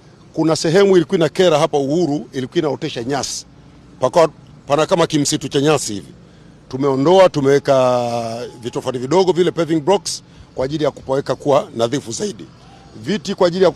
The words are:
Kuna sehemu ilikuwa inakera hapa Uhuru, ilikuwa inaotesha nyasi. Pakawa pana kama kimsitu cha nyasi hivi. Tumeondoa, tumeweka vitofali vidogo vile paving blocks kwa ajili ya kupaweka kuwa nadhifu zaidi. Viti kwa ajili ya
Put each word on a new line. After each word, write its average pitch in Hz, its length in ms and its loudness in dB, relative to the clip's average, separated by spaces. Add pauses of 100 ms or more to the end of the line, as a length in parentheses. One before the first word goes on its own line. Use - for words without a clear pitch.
(340)
Kuna 160 220 0
sehemu 190 420 4
ilikuwa 170 200 0
inakera 165 420 2
hapa 156 180 0
Uhuru, 147 560 -2
ilikuwa 131 260 -4
inaotesha 139 440 -6
nyasi. 131 420 -6 (540)
Pakawa 160 300 2 (380)
pana 143 180 2
kama 170 220 0
kimsitu 147 400 -2
cha 139 140 -2
nyasi 143 320 0
hivi. 95 200 -14 (560)
Tumeondoa, 143 600 4
tumeweka 123 1160 0 (140)
vitofali 123 380 -6
vidogo 170 320 2
vile 170 200 0
paving 160 280 -2
blocks 180 440 -2 (320)
kwa 131 100 -2
ajili 151 180 -4
ya 139 80 0
kupaweka 135 440 -4
kuwa 147 400 0
nadhifu 117 360 -2
zaidi. 107 340 -8 (580)
Viti 185 320 -4
kwa 185 120 4
ajili 180 180 2
ya 165 100 4